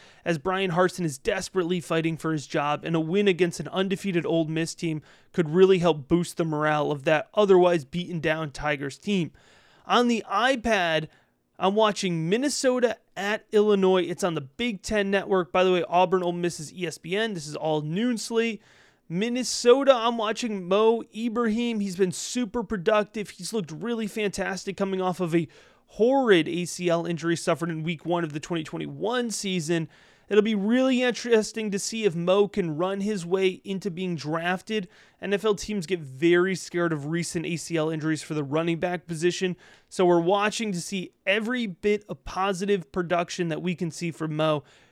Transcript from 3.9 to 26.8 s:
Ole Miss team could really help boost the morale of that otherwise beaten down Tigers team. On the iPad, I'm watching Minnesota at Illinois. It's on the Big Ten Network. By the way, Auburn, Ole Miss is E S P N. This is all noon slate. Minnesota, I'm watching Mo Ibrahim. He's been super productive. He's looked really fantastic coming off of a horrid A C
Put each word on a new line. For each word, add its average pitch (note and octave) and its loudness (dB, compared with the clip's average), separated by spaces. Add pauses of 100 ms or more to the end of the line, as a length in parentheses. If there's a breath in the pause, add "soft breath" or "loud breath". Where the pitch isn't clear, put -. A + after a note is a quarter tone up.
Ole E3 0
Miss D#3+ -4
team D#3+ -6 (300 soft breath)
could D#3+ 0
really F#3 8
help D#3+ 2
boost E3+ 2
the F3 2
morale D3+ 0
of C#3+ -6
that D#3 2
otherwise F3+ 6
beaten F3 -6
down D#3 -2
Tigers C#3+ -4
team. F#3 0 (560 soft breath)
On A#3+ 4
the A3+ 0
iPad, G3+ 0 (500 soft breath)
I'm G3 0
watching F#3+ 0
Minnesota B3 0 (200)
at G#3 -4
Illinois. G3 4
It's E3+ -4
on E3+ 0
the D3+ -2
Big G#3 -6
Ten G#3 -2
Network. F#3+ 0
By F#3 4
the F#3 4
way, F3 2
Auburn, F3+ 2
Ole F3 0
Miss F3 -4
is D#3+ -14
E F3+ -8
S D#3+ -8
P F3+ -6
N. A3 -2
This D#3 -8
is D3+ -10
all D3+ -2
noon G#3 -2
slate. A3+ -2 (480 soft breath)
Minnesota, A#3+ 4
I'm A#3 0
watching G#3+ -4
Mo A3 4 (120)
Ibrahim. A#3 -2
He's G3 -4
been F#3 2
super A#3+ -4
productive. G#3+ 0
He's - -12
looked F#3 -4
really G#3+ -6
fantastic G3 -6
coming F#3+ -2
off F#3 -2
of E3+ -2
a E3+ 2 (400 soft breath)
horrid A3+ 4
A F3 -4
C F3 -4